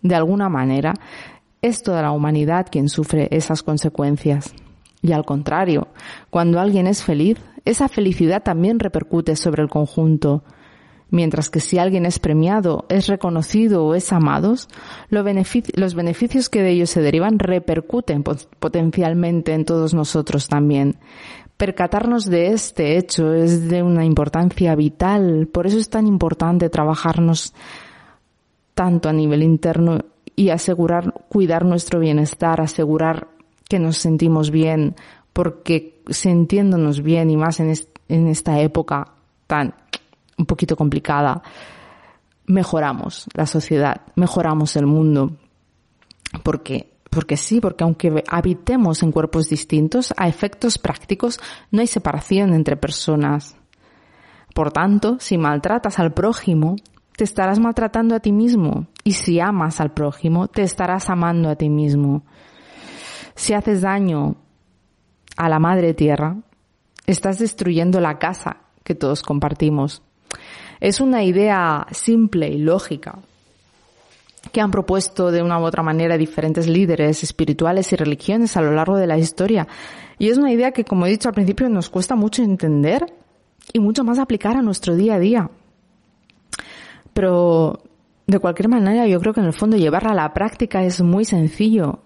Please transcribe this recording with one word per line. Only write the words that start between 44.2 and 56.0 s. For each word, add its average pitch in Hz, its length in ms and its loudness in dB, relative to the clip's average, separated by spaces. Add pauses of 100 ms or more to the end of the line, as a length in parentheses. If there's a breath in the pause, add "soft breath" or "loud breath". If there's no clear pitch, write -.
el 143 100 2
mundo. 151 460 2 (1080)
Porque, 135 500 -6 (180)
porque 151 260 -2
sí, 226 240 -2
porque 180 240 -2
aunque 160 440 0
habitemos 180 760 0
en 160 100 0
cuerpos 156 360 -2
distintos, 156 680 -2
a 180 120 -2
efectos 208 500 -4
prácticos - 640 -6 (300 loud breath)
no 208 100 2
hay 240 60 0
separación 185 680 0
entre 151 240 2
personas. 147 800 -2 (1000 soft breath)
Por 147 180 -2
tanto, 202 480 2
si - 180 -2
maltratas 165 600 -2
al 165 140 0